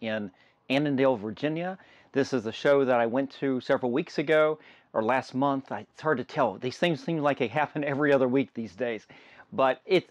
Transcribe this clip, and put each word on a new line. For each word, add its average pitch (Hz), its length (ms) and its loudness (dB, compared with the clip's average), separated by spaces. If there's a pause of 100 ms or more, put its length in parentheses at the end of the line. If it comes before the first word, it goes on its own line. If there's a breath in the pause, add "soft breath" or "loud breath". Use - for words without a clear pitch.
in 110 280 -6 (380 soft breath)
Annandale, 135 480 2
Virginia. 156 600 -6 (340 soft breath)
This 135 220 0
is 113 100 -2
a 110 80 -4
show 143 320 4
that 123 160 4
I 117 60 4
went 135 240 -2 (100)
to 131 220 -2
several 127 300 0
weeks 165 260 -4
ago, 156 400 2 (340 loud breath)
or 110 100 0
last 123 320 0
month. 135 380 -2
I, 104 180 -10
it's - 120 -18
hard 156 160 0
to 127 60 -6
tell. 110 340 -2
These 123 180 -6
things 170 260 0
seem 165 180 -4
like 143 180 0
they 123 100 0
happen 147 360 -4
<laughs> - 0 -
every 143 280 2
other 131 160 4
week 131 240 0
these 107 220 -10
days. 113 320 -6 (440 loud breath)
But 131 360 0
it 185 240 2